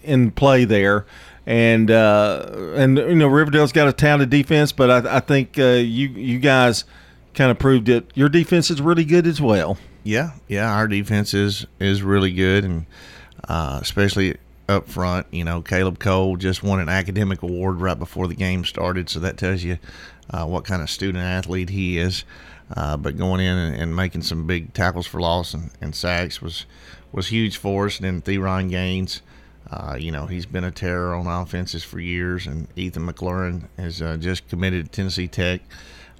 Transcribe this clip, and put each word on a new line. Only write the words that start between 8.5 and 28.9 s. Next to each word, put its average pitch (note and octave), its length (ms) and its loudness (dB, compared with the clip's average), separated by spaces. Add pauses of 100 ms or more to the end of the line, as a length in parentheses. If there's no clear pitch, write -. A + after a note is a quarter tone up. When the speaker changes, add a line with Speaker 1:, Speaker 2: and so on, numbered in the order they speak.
Speaker 1:
is D3 120 -2
really E3 240 4
good E3 200 4
as D#3 140 0
well. G2+ 380 2 (300)
Speaker 2:
Yeah, C3+ 260 -2 (140)
yeah, G#2 240 -2
our A2 160 0
defense G#2 460 0
is, G2+ 320 0 (140)
is G2 240 0
really G2 280 2
good, F#2+ 320 2
and, E2 220 -4 (640)
uh, D2+ 320 -4
especially G2 560 0 (320)
up G2+ 180 0
front, F2+ 440 -4
you F2 120 -6
know, E2+ 200 -4
Caleb F#2 340 0
Cole F#2+ 400 0
just F#2 240 -2
won G2 180 0
an E2 100 -4
academic F#2+ 520 -2
award F2+ 400 -4
right F#2 160 -2
before F2+ 300 -6
the F2 80 -6
game F#2 300 -2
started, F2+ 440 -4
so D#2+ 120 -6
that F#2 140 -4
tells F#2 280 -4
you, F2 160 -6 (500)
uh, D#2+ 160 -6
what E2+ 180 -4
kind F2+ 200 -4
of D#2+ 80 -8
student F#2 320 -6
athlete F2+ 460 -6
he F#2 280 -4
is. F2+ 260 -2 (520)
Uh, D2+ 220 -4
but C#2+ 200 -6
going F#2 240 -2
in F#2 160 0
and, E2 180 -4
and E2 200 -6
making F2+ 260 -4
some D#2+ 240 -6
big E2+ 280 -6
tackles F2 340 -4
for - 120 -10
loss E2+ 360 -2
and, D#2+ 160 -10 (100)
and D2 140 -10
sacks F2 440 -4
was, - 260 -12 (460)
was F#2 160 -6
huge A2 300 -2
for G2 300 -2
us. G2+ 100 -6
And F#2+ 80 -8
then F2+ 160 -4
Theron F#2+ 480 -2
Gaines, F#2 520 -4 (500)